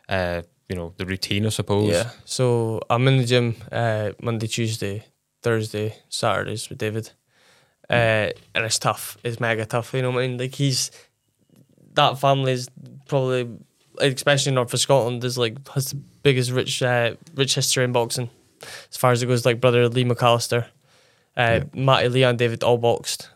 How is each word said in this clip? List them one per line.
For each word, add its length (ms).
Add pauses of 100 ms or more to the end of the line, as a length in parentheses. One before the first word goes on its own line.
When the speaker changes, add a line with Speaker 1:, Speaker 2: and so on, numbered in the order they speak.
Speaker 1:
uh, 340 (260)
you 80
know, 200
the 100
routine, 400
I 40
suppose. 420
Speaker 2:
Yeah. 180 (140)
So 640
I'm 200
in 100
the 60
gym, 320 (160)
uh, 380 (120)
Monday, 240
Tuesday, 580 (380)
Thursday, 540 (120)
Saturdays 600
with 100
David. 320 (760)
Uh, 400 (260)
and 100
it's 140
tough. 460
It's 160
mega 260
tough, 280
you 80
know 80
what 140
I 40
mean? 100
Like, 160
he's, 360 (1040)
that 240
family 340
is 160 (400)
probably, 400 (520)
especially 500
in 60
North 180
of 60
Scotland, 440
is, 140
like, 320
has 200
the 60 (260)
biggest 280
rich, 320
uh, 320 (200)
rich 200
history 300
in 80
boxing. 380 (600)
As 60
far 160
as 100
it 40
goes, 180
like, 160
brother 280
Lee 160
McAllister, 600 (720)
uh, 240
Speaker 3:
Yeah. 40 (100)
Speaker 2:
Matty, 340
Leon, 300
David 240
all 160
boxed 580